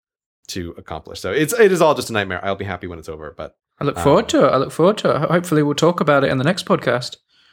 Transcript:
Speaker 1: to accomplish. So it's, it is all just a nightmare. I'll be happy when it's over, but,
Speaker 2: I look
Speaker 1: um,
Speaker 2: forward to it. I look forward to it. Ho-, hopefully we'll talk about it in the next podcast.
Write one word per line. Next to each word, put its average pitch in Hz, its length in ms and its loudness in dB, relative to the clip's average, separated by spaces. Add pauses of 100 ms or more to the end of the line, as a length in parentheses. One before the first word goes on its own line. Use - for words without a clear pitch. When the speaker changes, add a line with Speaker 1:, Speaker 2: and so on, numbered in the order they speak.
(480)
Speaker 1:
to 85 300 -10
accomplish. - 420 -14
So 92 120 -6
it's, 151 220 0
it 220 180 4
is 175 100 2
all 151 140 6
just 123 140 -8
a 113 40 -8
nightmare. 95 300 -4
I'll 98 120 -2
be 98 100 -8
happy 92 220 -8
when 85 120 -12
it's 80 100 -18
over, 78 260 -14
but, 78 220 -16 (220)
Speaker 2:
I - 40 -6
look 143 140 -2
Speaker 1:
um, 85 60 -4
Speaker 2:
forward 160 260 4
to 277 160 4
it. 131 40 6
I 127 80 2
look 139 140 -2
forward 190 280 2
to 170 120 -2
it. 120 60 2
Ho-, 147 100 -2
hopefully 156 360 2
we'll 143 120 0
talk 175 240 2
about 147 240 2
it 135 60 2
in 135 80 0
the 127 60 -2
next 180 220 -2
podcast. 131 520 -2 (360)